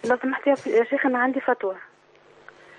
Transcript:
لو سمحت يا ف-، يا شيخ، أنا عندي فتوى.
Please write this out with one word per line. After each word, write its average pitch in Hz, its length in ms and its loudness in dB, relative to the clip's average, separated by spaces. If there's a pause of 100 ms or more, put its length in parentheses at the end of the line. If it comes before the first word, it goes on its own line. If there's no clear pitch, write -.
لو 247 160 2
سمحت 262 260 -2
يا 277 80 6
ف-، 269 120 -10
يا 233 160 4
شيخ، 269 220 -2
أنا 254 140 0
عندي 262 200 0
فتوى. 208 360 -2 (1040)